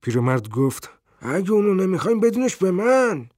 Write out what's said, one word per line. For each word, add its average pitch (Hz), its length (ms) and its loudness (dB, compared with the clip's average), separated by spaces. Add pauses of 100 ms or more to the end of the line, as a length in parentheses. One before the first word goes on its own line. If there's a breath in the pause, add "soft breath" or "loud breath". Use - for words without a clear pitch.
پیرمرد 120 460 0
گفت: 127 420 -4 (300)
اگه 175 320 -4
اونو 208 220 2
نمیخواین 190 460 0
بدینش 233 360 0
به 190 140 0
من. 214 680 0